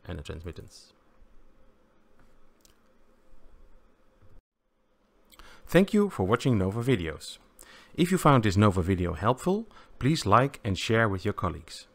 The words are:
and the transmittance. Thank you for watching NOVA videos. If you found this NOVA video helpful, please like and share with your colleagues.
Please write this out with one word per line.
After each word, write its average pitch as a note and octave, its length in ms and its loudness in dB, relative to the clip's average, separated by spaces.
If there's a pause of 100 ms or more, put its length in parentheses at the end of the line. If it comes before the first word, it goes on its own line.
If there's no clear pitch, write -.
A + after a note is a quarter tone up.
and E2+ 120 -12
the D2+ 60 -12
transmittance. - 680 -16 (4000)
Thank F#3+ 260 4
you G3+ 160 2
for G2+ 140 -4
watching A#2 340 0
NOVA F#2+ 240 -2
videos. F2+ 560 -4 (560)
If F3+ 180 0
you F#3+ 60 0
found C#3 260 6
this G2+ 120 2
NOVA G2 260 4
video F2 320 -2
helpful, D#3 540 -2 (320)
please C#3+ 260 -2
like A#2+ 380 4
and F#2+ 160 -2
share A2+ 300 2
with G2 160 -6
your G#2 80 -2
colleagues. - 600 -8